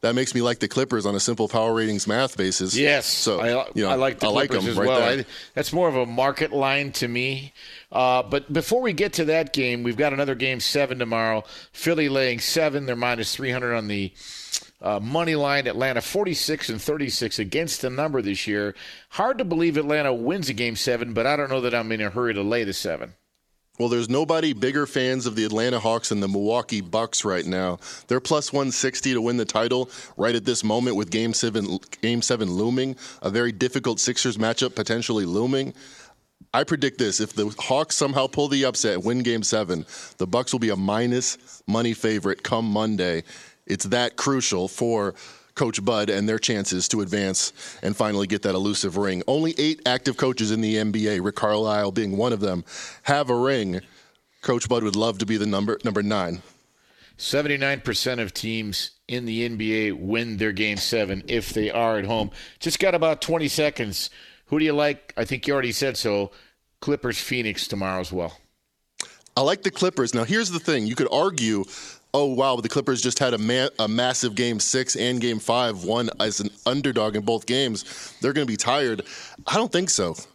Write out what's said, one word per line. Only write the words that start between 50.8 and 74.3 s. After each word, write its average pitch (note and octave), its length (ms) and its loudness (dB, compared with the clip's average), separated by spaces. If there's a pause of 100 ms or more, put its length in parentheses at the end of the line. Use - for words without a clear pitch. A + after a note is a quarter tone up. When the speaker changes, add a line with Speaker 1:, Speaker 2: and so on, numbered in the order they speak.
Speaker 1:
B G#2+ 180 0
A, G2+ 100 0
Rick G2+ 160 -2
Carlisle G#2 580 2
being G2 220 0
one A#2 160 2
of G#2 100 -2
them, F2+ 220 -2 (380)
have C#3+ 300 2
a A#2+ 40 4
ring. A#2 460 0 (640)
Coach A#2+ 260 0
Bud A#2+ 140 2
would G#2 120 2
love A2 220 2
to A2 80 -2
be G#2+ 100 0
the G#2 120 2
number, G#2 360 0
number G#2 200 0
nine. F#2 400 -2 (720)
Speaker 2:
Seventy-nine C#3 640 0
percent B2 400 -2
of G#2 140 -4
teams A2 560 -4 (160)
in B2 180 -6
the A2+ 180 -2
N A#2 140 -4
B A2 300 0
A G#2 60 0
win A2 440 -2
their G#2+ 140 0
Game G#2 260 0
seven G2 500 0
if A#2 220 -2
they G#2+ 220 -2
are A2+ 260 2
at G2 80 -2
home. G#2+ 240 -2 (300)
Just - 180 -2
got F#3+ 160 4
about D#3+ 280 2
twenty D#3+ 260 0
seconds. C3+ 640 -2 (340)
Who D3+ 140 0
do D#3 60 4
you D3+ 80 4
like? D3 440 0
I A2+ 80 0
think B2+ 220 -4
you C#3+ 60 2
already C3 180 2
said B2+ 260 0
so. G2+ 320 0 (520)
Clippers, B2+ 360 -2
Phoenix A#2 500 -2
tomorrow F#2+ 320 -2
as F2+ 120 -6
well. E2+ 260 -4 (1000)
Speaker 1:
I B2+ 60 4
like E3+ 220 2
the F#3+ 80 2
Clippers. D#3 420 2
Now, A#2 100 2
here's G3 280 0
the E3+ 80 -2
thing. C#3+ 260 2
You A2+ 100 -2
could C3+ 160 2
argue, B2 520 2 (500)
"Oh, C#3+ 120 4
wow, C3 300 4
the A2+ 140 -2
Clippers C3+ 320 0
just B2 180 0
had B2+ 140 4
a A#2 40 0
ma-, B2 400 2
a A2 100 2
massive A#2+ 480 0